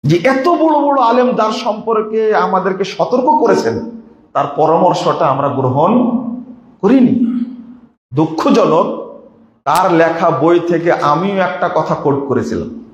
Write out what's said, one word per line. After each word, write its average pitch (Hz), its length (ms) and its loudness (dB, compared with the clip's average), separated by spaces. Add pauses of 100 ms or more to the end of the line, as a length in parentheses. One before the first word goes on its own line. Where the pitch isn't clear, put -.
যে 147 140 2
এত 262 300 0
বড় 311 320 2
বড় 285 220 2
আলেম 240 340 2
যার 220 160 0
সম্পর্কে 214 840 -2
আমাদেরকে 185 480 -2
সতর্ক 247 560 0
করেছেন, 226 600 -2 (320)
তার 143 120 0 (100)
পরামর্শটা 160 720 2
আমরা 139 220 0
গ্রহণ 143 640 0 (720)
করিনি। 233 580 2 (720)
দুঃখজনক, 160 880 0 (640)
তার 170 300 2
লেখা 165 360 2
বই 165 300 2
থেকে 170 320 0
আমিও 165 440 0
একটা 180 400 -2
কথা 156 200 -2
কোট 139 200 0 (120)
করেছিলাম - 680 -4